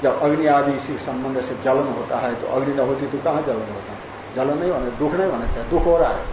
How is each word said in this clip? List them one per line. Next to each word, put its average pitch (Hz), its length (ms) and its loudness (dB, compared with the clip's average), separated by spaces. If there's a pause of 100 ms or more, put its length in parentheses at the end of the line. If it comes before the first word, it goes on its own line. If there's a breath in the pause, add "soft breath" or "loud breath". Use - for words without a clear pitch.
जब 131 160 2
अग्नि 151 280 4
आदि 143 240 4
इसी 131 260 -4
संबंध 131 440 -4
से 127 220 -4
जलन 131 240 4
होता 117 300 -4
है, 120 180 -2
तो - 120 -6
अग्नि 135 260 0
न 143 60 0
होती 135 280 0
तो 143 100 -4
कहाँ 156 240 0
जलन 110 300 -2
होता? 101 260 -10 (380)
जलन 139 220 0
नहीं 175 140 0
होना, 127 180 -2
दुख 147 240 -2
नहीं 185 180 2
होना 117 160 -2
चाहिए, 117 220 -2
दुख 151 160 4
हो 170 120 6
रहा 156 120 6
है - 240 -4